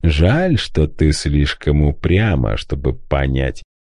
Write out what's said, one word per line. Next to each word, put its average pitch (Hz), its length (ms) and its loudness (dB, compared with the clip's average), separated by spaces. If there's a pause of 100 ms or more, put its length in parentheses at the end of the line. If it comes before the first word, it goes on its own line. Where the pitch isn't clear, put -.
Жаль, 107 540 2
что - 300 0
ты 78 240 0
слишком 73 720 0
упряма, 78 720 0
чтобы 67 360 -4
понять 67 720 -4 (360)